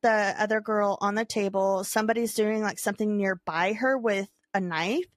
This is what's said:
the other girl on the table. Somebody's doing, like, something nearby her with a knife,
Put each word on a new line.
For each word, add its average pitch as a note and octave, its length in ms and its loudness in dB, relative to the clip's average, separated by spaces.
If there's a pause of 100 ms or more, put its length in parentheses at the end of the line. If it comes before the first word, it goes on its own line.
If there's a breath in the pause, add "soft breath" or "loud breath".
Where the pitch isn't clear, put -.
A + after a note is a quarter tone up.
the G#3+ 360 2
other G#3+ 220 0
girl G#3 400 0
on G3+ 140 0
the A3 100 0
table. G3 600 0
Somebody's A3 500 0
doing, G#3+ 280 0
like, G3+ 160 -4
something G#3 380 -2
nearby F#3+ 580 0
her C4 240 0
with G3+ 300 -2 (240)
a G3 80 0
knife, F3+ 460 -2 (100)